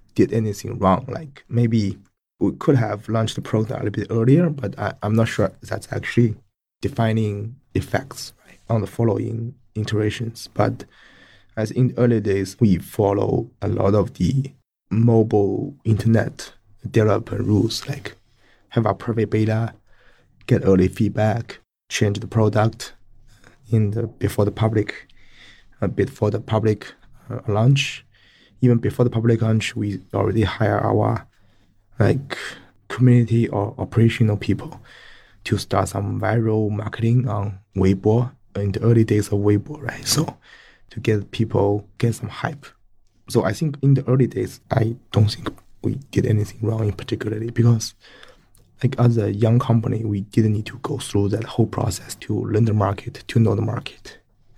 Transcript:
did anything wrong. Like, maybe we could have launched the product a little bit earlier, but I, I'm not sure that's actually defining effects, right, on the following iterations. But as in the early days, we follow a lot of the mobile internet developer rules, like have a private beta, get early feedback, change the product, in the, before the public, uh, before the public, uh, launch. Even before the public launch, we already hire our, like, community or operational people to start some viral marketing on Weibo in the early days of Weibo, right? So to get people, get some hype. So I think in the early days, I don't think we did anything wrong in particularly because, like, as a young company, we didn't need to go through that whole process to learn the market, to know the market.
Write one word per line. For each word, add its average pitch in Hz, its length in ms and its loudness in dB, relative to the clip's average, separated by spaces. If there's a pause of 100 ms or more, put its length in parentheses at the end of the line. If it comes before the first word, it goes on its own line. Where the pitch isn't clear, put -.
(160)
did 104 160 2
anything 107 480 -4
wrong. 95 300 2
Like, - 400 -12
maybe 113 500 0 (400)
we - 140 0
could - 240 2
have 107 320 -2
launched 113 260 -2
the - 60 -6
product 110 300 -2
a 113 40 -6
little 104 160 -4
bit 104 180 -6
earlier, 131 400 4
but 135 300 -6
I, 101 140 -4 (100)
I'm 104 120 0
not 113 120 4
sure 101 240 -2 (100)
that's - 300 -10
actually 110 440 0 (460)
defining 110 760 -2 (180)
effects, - 580 -6 (120)
right, - 140 -20 (100)
on 113 120 2
the 98 60 -6
following 110 680 -4 (200)
iterations. 107 800 -4
But - 320 -2 (720)
as 110 140 -4
in 123 180 2
the - 80 -4
early 117 240 4
days, 98 400 -2
we 98 160 6
follow 101 720 0 (120)
a 101 60 -4
lot 101 260 2
of 104 200 2
the - 400 0 (360)
mobile 107 960 2
internet 113 680 0 (360)
developer 104 540 0
rules, 104 440 0
like - 280 -10 (540)
have 113 180 0
a 101 80 2
private 110 340 -2
beta, 110 460 0 (720)
get - 180 2
early 92 220 6
feedback, 107 720 -2 (300)
change 101 300 0
the 104 80 -10
product, 110 680 0 (760)
in 107 200 2
the, 110 160 -4
before - 380 -2
the 104 60 0
public, 110 560 -2 (760)
uh, 101 60 -2
before 101 440 -2
the 107 80 -6
public, 107 540 -2 (360)
uh, 113 180 -10
launch. 120 580 2 (560)
Even 120 160 6
before 117 280 0
the 117 40 2
public 117 320 2
launch, 110 340 0
we 101 260 -4 (120)
already 104 300 0
hire 104 360 0
our, 107 460 0 (720)
like, - 400 0 (520)
community 120 580 4
or 104 300 -2
operational 110 580 2
people - 460 -4 (640)
to 107 120 0
start 98 300 -2
some 101 320 -6
viral 107 500 0
marketing 113 600 0
on 104 300 -6 (160)
Weibo 98 560 2 (240)
in 101 180 -4
the - 80 -6
early 117 240 4
days 107 220 0
of 101 120 -2
Weibo, 104 420 0
right? - 240 -10
So - 320 -2 (520)
to - 100 -12
get 107 320 -2
people, 101 560 0 (120)
get 117 160 0
some 110 120 -8
hype. - 380 -10 (640)
So - 160 2
I 98 80 0
think 139 280 -4
in 139 120 4
the 131 160 2
early 127 180 4
days, - 320 -8 (120)
I 113 260 0 (140)
don't 104 200 4
think - 240 -10 (260)
we - 140 -2 (160)
did - 140 0
anything 107 360 -2
wrong 110 240 -2
in 101 80 -2
particularly 110 580 -6
because, 117 420 2 (920)
like, - 160 -2
as 120 180 4
a 104 140 0
young 113 280 2
company, 110 440 0
we 104 180 -4
didn't 110 320 0
need 107 120 -4
to - 140 -14
go - 180 -8
through 101 320 -2
that 104 160 -4
whole 113 220 0
process - 480 -6
to - 180 -8
learn 107 320 0
the 107 80 0
market, 101 540 -2
to - 120 0
know 107 160 4
the 107 60 -2
market. - 580 -8 (380)